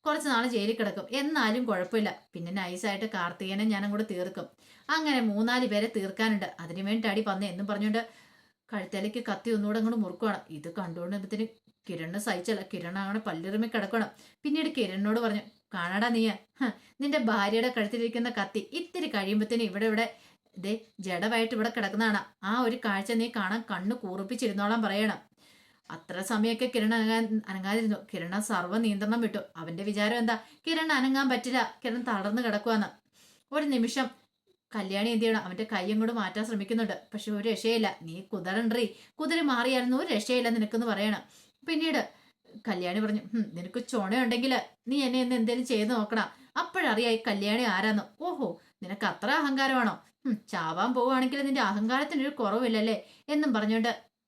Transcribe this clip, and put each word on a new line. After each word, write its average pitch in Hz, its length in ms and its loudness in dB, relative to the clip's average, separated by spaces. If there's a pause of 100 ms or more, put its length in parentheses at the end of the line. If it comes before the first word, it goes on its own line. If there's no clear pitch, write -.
കുറച്ച് 302 220 0
നാൾ 247 180 2
ജയിലിൽ 226 340 0
കിടക്കും, 202 300 -2
എന്നാലും 254 540 2
കുഴപ്പമില്ല. 202 580 0 (100)
പിന്നെ 170 200 -8
നൈസായിട്ട് 196 540 -4
കാർത്തികേയനെ 190 580 -2
ഞാൻ 208 200 2
അങ്ങോട്ട് 208 260 0
തീർക്കും. 180 360 -4 (420)
അങ്ങനെ 294 320 2
മൂന്നാല് 226 460 2
പേരെ 208 300 2
തീർക്കാനുണ്ട്, 196 640 0
അതിനു 170 220 -8
വേണ്ടിയിട്ടാടി 214 460 0
വന്നേ" 196 200 -2
എന്നും 185 180 -4
പറഞ്ഞുകൊണ്ട് 214 420 0 (640)
കഴുത്തേലേക്ക് 214 580 -4
കത്തി 202 200 -2
ഒന്നുകൂടെ 208 280 2
അങ്ങോട്ട് 226 220 2
മുറുക്കുവാണ്. 190 400 -2 (100)
ഇത് 160 280 -12
കണ്ടുകൊണ്ടിരുന്നതിന് 190 680 -4 (420)
കിരണിന് 170 300 -6
സഹിച്ചല്ല, 196 440 -2
കിരൺ 185 360 -8
അങ്ങനെ 196 200 -2
പല്ലിറുമി 202 480 -4
കിടക്കണം. 220 440 -2 (320)
പിന്നീട് 311 340 0
കിരണിനോട് 208 440 0
പറഞ്ഞു, 214 200 0 (340)
"കാണാടാ 190 340 0
നീ, 226 200 4
ഹ, - 400 -2 (320)
നിന്റെ 285 180 2
ഭാര്യയുടെ 226 580 2
കഴുത്തിലിരിക്കുന്ന 233 540 0
കത്തി 208 280 -4
ഇത്തിരി 339 500 -6
കഴിയുമ്പത്തേന് 214 540 0
ഇവിടെ, 208 240 0
ഇവിടെ 226 300 0 (420)
ദേ 208 220 -4 (200)
ജഡമായിട്ട് 220 540 0
ഇവിടെ 220 220 0
കിടക്കുന്നതാണ്. 208 480 0 (200)
ആ 220 160 0
ഒരു 240 240 2
കാഴ്ച 202 280 0
നീ 226 160 2
കാണാൻ 220 420 -2
കണ്ണ് 196 260 -2
കൂർപ്പിച്ചിരുന്നോളാൻ" 208 880 -2
പറയണം. 202 520 0 (560)
അത്ര 180 300 -8
സമയമൊക്കെ 226 540 0
കിരൺ 220 200 2
അനങ്ങാൻ, 220 540 2
അനങ്ങാതിരുന്നു. 202 480 0 (180)
കിരൺ 175 200 -6
ആ 208 60 0
സർവ്വ 196 380 -2
നിയന്ത്രണം 214 420 2
വിട്ടു. 214 180 0 (180)
അവന്റെ 165 280 -8
വിചാരം 208 340 0
എന്താ, 226 200 2 (280)
കിരൺ 320 260 0
അനങ്ങാൻ 269 360 4
പറ്റില്ല, 247 560 0
കിരൺ 240 180 -2
തളർന്ന് 214 400 0
കിടക്കുവാന്ന്. 208 440 2 (680)
ഒരു 302 120 0
നിമിഷം 262 420 2 (720)
കല്യാണി 202 340 0
എന്ത് 226 140 2
ചെയ്യണം, 220 160 4
അവന്റെ 185 320 -6
കൈ 196 200 0
അങ്ങോട്ട് 226 220 2
മാറ്റാൻ 208 300 -2
ശ്രമിക്കുന്നുണ്ട്. 220 580 -2 (120)
പക്ഷെ 214 180 -6
ഒരു 208 160 -2
രക്ഷയില്ല. 220 540 2
"നീ 165 180 -10
കുതിരണ്ടറി, 214 760 0 (240)
കുതിര 330 200 0
മാറിയായിരുന്നു, 254 560 2
ഒരു 330 180 0
രക്ഷയില്ല 240 340 2
നിനക്കെന്ന്" 226 380 0
പറയണം. 208 360 0 (460)
പിന്നീട് 320 400 2 (600)
കല്യാണി 180 320 0
പറഞ്ഞു, 214 200 0 (120)
"ഹും, 220 120 2 (100)
നിനക്ക് 185 340 -6
ചുണയുണ്ടെങ്കിൽ 240 720 2 (280)
നീ 277 140 2
എന്നെ 254 200 2
ഒന്ന് 247 140 2
എന്തേലും 240 300 2
ചെയ്ത് 220 240 2
നോക്കടാ, 220 400 0 (280)
അപ്പോഴറിയാം 247 540 2
ഈ 226 60 2 (100)
കല്യാണി 208 340 0
ആരാന്ന്. 208 600 0
ഓഹോ, 277 380 -4 (220)
നിനക്ക് 196 240 -4
അത്ര 196 240 -2
അഹങ്കാരമാണോ? 269 720 2 (240)
ഹും, 226 220 -2
ചാവാൻ 180 460 0
പോവുകയാണെങ്കിൽ 254 480 2
നിന്റെ 269 180 2
അഹങ്കാരത്തിനൊരു 254 680 2
കുറവില്ലല്ലേ" 220 760 2 (260)
എന്നും 294 260 2
പറഞ്ഞുകൊണ്ട് 220 600 0 (140)